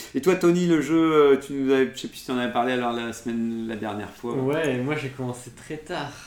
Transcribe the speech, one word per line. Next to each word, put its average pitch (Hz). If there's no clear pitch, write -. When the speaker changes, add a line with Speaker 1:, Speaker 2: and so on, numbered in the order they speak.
Speaker 1:
Et 131
toi, 180
Tony, 175
le 165
jeu, 160
euh, 143
tu 135
nous 135
avais, 131
je -
sais -
plus -
si -
t'en 127
avais 120
parlé 123
alors 120
la 117
semaine, 113
la 113
dernière 104
fois. 120
Speaker 2:
Ouais, 139
moi, 143
j'ai 135
commencé 123
très -
tard. 151